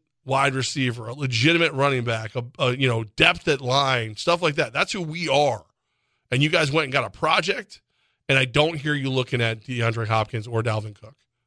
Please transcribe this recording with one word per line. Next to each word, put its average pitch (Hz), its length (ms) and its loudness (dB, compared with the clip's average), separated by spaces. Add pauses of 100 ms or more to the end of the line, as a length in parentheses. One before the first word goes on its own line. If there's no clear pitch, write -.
(240)
wide 135 300 2
receiver, 123 540 -2
a 117 60 -8
legitimate 143 600 2
running 135 300 0
back, 110 320 -4
a, 120 100 -4 (140)
a, 127 160 0
you 135 120 2
know, 113 160 0
depth 165 440 -2
at 143 120 2
line, 127 560 0
stuff 170 260 0
like 156 140 0
that. 135 160 -2
That's 156 200 -2
who 202 100 -6
we 165 260 -6
are. 135 380 2 (640)
And 127 120 2
you 151 80 4
guys 156 220 2
went 156 140 2
and 131 80 -4
got 135 100 2
a 107 60 -6
project, 180 720 -2 (480)
and 135 80 4
I 135 80 4
don't 151 300 2
hear 147 180 -2
you 139 160 -2
looking 127 320 0
at 110 220 -2
DeAndre 113 440 -2
Hopkins 110 400 -2
or 113 140 0
Dalvin 107 340 -4
Cook, 110 200 -20 (320)